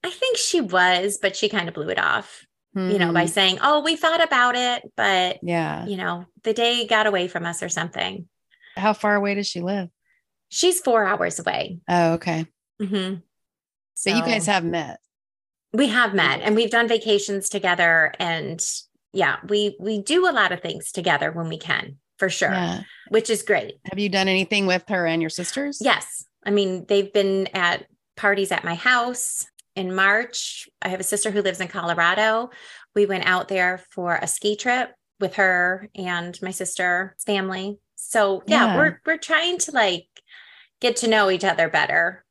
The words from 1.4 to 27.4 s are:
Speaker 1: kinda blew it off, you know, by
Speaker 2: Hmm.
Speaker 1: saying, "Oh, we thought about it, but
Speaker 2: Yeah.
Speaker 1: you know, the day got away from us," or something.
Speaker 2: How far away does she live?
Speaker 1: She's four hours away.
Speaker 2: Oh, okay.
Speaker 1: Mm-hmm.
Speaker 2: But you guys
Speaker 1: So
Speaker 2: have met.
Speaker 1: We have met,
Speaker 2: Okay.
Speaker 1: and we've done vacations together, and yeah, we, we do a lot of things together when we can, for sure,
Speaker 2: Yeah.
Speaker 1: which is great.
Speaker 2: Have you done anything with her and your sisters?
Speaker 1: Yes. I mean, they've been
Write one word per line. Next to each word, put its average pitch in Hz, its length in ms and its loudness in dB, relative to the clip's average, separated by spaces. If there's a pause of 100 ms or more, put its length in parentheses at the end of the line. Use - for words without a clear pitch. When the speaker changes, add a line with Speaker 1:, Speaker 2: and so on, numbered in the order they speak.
Speaker 1:
kinda 175 240 -4
blew 156 160 -6
it - 100 -2
off, - 460 -2 (280)
you 196 260 0
know, 170 120 2
by 175 120 2
Speaker 2:
Hmm. 170 80 0
Speaker 1:
saying, 190 300 2
"Oh, 294 200 4
we 320 160 -2
thought 330 260 2
about 247 320 2
it, 247 280 -2 (120)
but 185 480 0
Speaker 2:
Yeah. 165 440 -2
Speaker 1:
you 202 100 -6
know, 180 280 -6 (180)
the 220 100 0
day 233 340 2
got 214 200 4
away 185 200 2
from 175 180 -6
us," 170 180 -6
or 180 60 -6
something. - 600 -6 (480)
Speaker 2:
How 202 160 2
far 208 220 0
away 202 200 0
does 202 120 -4
she - 140 -6
live? 185 280 -4 (580)
Speaker 1:
She's 359 320 0
four 226 240 2
hours 180 360 0
away. 180 400 -4 (100)
Speaker 2:
Oh, 170 240 4
okay. 165 320 -2 (360)
Speaker 1:
Mm-hmm. 190 340 -4 (880)
Speaker 2:
But 196 100 2
you 233 60 2
guys 214 240 0
Speaker 1:
So 202 80 2
Speaker 2:
have 185 100 2
met. 165 360 -6 (760)
Speaker 1:
We 254 140 2
have 220 260 2
met, 147 240 2
Speaker 2:
Okay. - 80 -6
Speaker 1:
and 214 100 2
we've 226 140 2
done 233 180 2
vacations 208 600 0
together, 175 720 2
and 165 440 -4 (480)
yeah, 160 260 0 (100)
we, 208 320 0
we 208 220 -4
do 349 280 2
a - 20 0
lot 202 200 2
of 180 100 -6
things - 300 -10
together 156 400 0
when 165 180 -6
we 160 80 -8
can, - 400 -6 (220)
for 185 100 2
sure, - 220 0
Speaker 2:
Yeah. 180 320 -2 (260)
Speaker 1:
which 220 200 2
is 214 140 0
great. - 420 -2
Speaker 2:
Have 185 140 -8
you 208 100 0
done 190 200 2
anything 190 380 2
with 180 220 2
her 185 160 0
and 165 160 0
your 160 80 -2
sisters? 277 520 -6
Speaker 1:
Yes. - 440 -2 (220)
I 202 40 0
mean, 190 360 0
they've 202 240 2
been 196 440 0